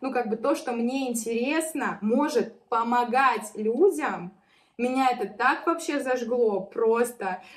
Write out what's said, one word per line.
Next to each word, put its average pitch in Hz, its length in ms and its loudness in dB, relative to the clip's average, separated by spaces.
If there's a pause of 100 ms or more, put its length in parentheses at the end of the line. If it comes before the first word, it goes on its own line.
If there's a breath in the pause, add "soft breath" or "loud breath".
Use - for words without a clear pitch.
ну, 269 120 -4
как 240 160 0
бы 214 80 -2
то, 285 200 0
что - 160 -4
мне 247 380 -2
интересно, 240 920 -2
может 233 680 0
помогать 240 840 2
людям, 233 800 0 (440 soft breath)
меня 254 340 0
это 220 160 -2
так 254 400 0
вообще 330 340 0
зажгло 233 600 0
просто. 226 800 0 (140 loud breath)